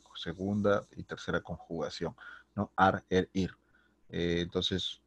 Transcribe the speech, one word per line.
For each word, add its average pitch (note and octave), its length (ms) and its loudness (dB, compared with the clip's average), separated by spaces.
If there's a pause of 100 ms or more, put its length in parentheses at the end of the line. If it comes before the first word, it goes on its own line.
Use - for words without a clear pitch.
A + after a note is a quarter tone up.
(160)
segunda G2+ 680 2 (120)
y F2 80 -10
tercera E2+ 360 -4
conjugación, E2 760 -6 (400)
¿no? G2+ 180 -4
Ar, F#2+ 340 4
er, F#2 240 4
ir. F#2 220 0 (540)
Eh, E2+ 320 0
entonces, F#2 680 -2